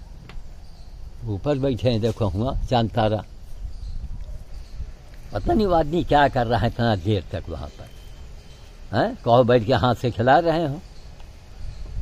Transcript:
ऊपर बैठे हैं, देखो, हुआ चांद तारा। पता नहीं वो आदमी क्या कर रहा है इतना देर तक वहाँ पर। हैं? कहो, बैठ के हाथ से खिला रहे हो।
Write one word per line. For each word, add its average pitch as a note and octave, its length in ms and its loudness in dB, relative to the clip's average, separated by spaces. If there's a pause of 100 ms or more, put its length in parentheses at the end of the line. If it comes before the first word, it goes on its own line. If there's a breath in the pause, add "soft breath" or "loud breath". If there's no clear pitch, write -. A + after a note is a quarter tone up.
(1300)
ऊपर A2+ 320 -2
बैठे B2+ 320 2
हैं, A2+ 120 2
देखो, A2 260 0
हुआ G#2 320 0
चांद A#2 300 2
तारा। G#2+ 340 2 (2000)
पता G#2 200 0
नहीं G#3+ 140 4
वो F3+ 60 4
आदमी D#3+ 300 2
क्या C#3+ 240 6
कर B2 200 2
रहा A2+ 120 2
है A2+ 80 2
इतना A#2 280 2
देर F#2+ 360 0
तक E2+ 180 -6
वहाँ D2 180 -8
पर। C#2+ 200 -16 (1120)
हैं? G#3 180 2
कहो, B2 280 6
बैठ A#2+ 220 6
के B2+ 80 4
हाथ B2 220 4
से B2 160 -2
खिला B2+ 280 6
रहे E3 280 2
हो। C#3+ 120 -4 (1200)